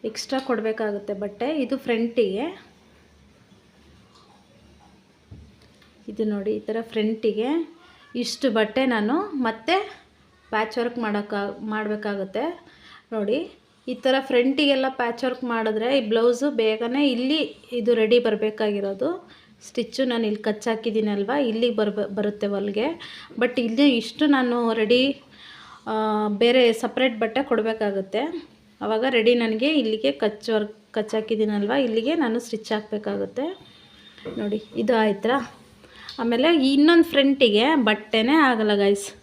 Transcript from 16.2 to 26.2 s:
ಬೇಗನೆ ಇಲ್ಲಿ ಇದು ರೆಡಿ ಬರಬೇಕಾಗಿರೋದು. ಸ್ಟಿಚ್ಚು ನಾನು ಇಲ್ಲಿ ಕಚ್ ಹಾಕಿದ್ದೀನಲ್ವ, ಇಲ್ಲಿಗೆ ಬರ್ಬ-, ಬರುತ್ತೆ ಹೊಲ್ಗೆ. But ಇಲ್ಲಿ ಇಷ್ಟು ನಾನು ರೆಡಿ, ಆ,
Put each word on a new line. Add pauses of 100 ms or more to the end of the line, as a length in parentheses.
ಬೇಗನೆ (120)
ಇಲ್ಲಿ (300)
ಇದು
ರೆಡಿ
ಬರಬೇಕಾಗಿರೋದು. (580)
ಸ್ಟಿಚ್ಚು
ನಾನು
ಇಲ್ಲಿ
ಕಚ್
ಹಾಕಿದ್ದೀನಲ್ವ, (180)
ಇಲ್ಲಿಗೆ
ಬರ್ಬ-,
ಬರುತ್ತೆ
ಹೊಲ್ಗೆ. (540)
But (140)
ಇಲ್ಲಿ (100)
ಇಷ್ಟು (120)
ನಾನು (240)
ರೆಡಿ, (840)
ಆ, (500)